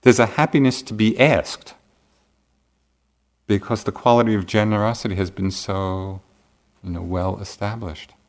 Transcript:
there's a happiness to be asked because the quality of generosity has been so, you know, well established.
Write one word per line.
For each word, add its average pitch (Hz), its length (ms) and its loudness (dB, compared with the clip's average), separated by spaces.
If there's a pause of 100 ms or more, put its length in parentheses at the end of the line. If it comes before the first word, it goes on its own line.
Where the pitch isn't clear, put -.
there's 123 180 6
a 117 60 6
happiness 139 560 2
to - 120 -12
be 110 260 2
asked - 560 0 (1700)
because 104 360 -2
the 104 80 -4
quality 120 420 4
of 98 120 0
generosity 107 720 0
has 92 140 -2
been 95 220 -4
so, 95 720 -6 (640)
you 90 60 -12
know, 87 120 -6
well 92 380 -4
established. 101 760 -10 (160)